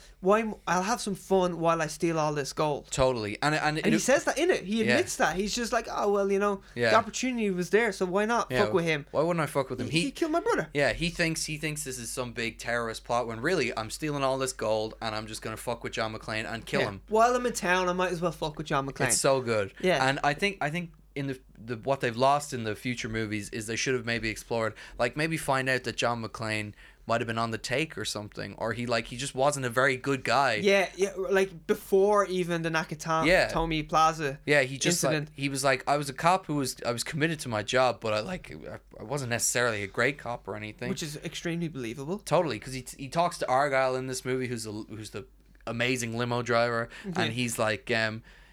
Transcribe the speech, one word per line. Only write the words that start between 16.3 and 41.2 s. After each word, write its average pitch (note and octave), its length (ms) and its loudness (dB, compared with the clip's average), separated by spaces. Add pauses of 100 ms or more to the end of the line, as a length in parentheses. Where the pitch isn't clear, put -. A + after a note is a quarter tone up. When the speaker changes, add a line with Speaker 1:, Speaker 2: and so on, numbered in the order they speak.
Speaker 2:
and A2+ 140 -8
kill C#3+ 160 0
Speaker 1:
Yeah. B2+ 80 2
Speaker 2:
him. G2 200 -8
Speaker 1:
While A3+ 260 6
I'm B3 100 -2
in A#3+ 80 0
town, F3+ 360 2
I F3+ 40 0
might F3 180 0
as E3+ 100 -4
well F3 100 0
fuck D3+ 260 -8
with D#3 100 -8
John C#3 200 0
McClane. C3+ 200 0
Speaker 2:
It's A2+ 100 2
so C3+ 240 4
good. A2 400 0
Speaker 1:
Yeah. D#3+ 260 4
Speaker 2:
And C#3 160 2
I D3 100 4
think, F#3+ 280 -2
I D3 80 0
think E3+ 220 -6 (240)
in C#3 120 -4
the, C3+ 120 -6 (240)
the, A#2+ 140 -6
what C3 240 -2
they've A#2 160 0
lost C#3+ 360 2
in A#2 100 -4
the G#2+ 120 -2
future B2 340 -6
movies G#2+ 420 -4
is A2 160 -8
they A2+ 80 -4
should C3 180 0
have A#2+ 120 -2
maybe A2+ 240 -2
explored, A2 440 -2 (240)
like, A#2+ 180 0
maybe D#3+ 220 -2
find C3+ 320 0
out B2+ 140 0
that A2+ 120 -6
John A#2 280 0
McClane G#2+ 500 -4 (320)
might A2+ 160 2
have A#2 60 -2
been A2+ 100 -2
on A#2 140 0
the A2+ 60 -4
take C#3+ 400 -4
or G#2+ 80 -6
something, G#2 520 -8
or A2 160 -2
he, A#2+ 120 -4
like, A#2 220 0
he B2 100 -10
just C3+ 180 -6
wasn't C#3 300 2
a B2 40 -2
very B2+ 280 2
good C3+ 260 -2
guy. B2 380 4
Speaker 1:
Yeah, G#2 340 4
yeah, F#3+ 220 0
like, F#3+ 500 0
before G3+ 600 4
even F3 340 0
the E3 80 -2
Nakatomi D#3+ 580 0
Speaker 2:
Yeah. D#3+ 600 2
Speaker 1:
Plaza D#3 580 2
Speaker 2:
Yeah, D3 160 6
he C3 160 -2
just, F3 260 2
like, C3 100 2
Speaker 1:
incident. D3+ 220 -2
Speaker 2:
he C#3 140 -2
was C3+ 140 -2
like, C3 240 4
"I C#3+ 100 4
was D3 120 -2
a C3 40 -10
cop F#3 320 2
who D3+ 100 -4
was, C#3 300 -2
I B2 60 0
was A#2+ 120 -2
committed D#3 380 -2
to C3 80 -8
my G#2+ 120 0
job, B2 380 2
but A2 140 -2
I, G#2+ 80 2
like, F#3 340 -10 (160)
I, A2 60 -14 (220)
I - 40 -12
wasn't B2 280 -4
necessarily A#2 520 0
a G2 40 -6
great B2+ 300 0
cop A#2+ 300 -8
or G2+ 80 -6
anything." G#2+ 340 -8
Speaker 1:
Which - 140 -4
is D3+ 220 -8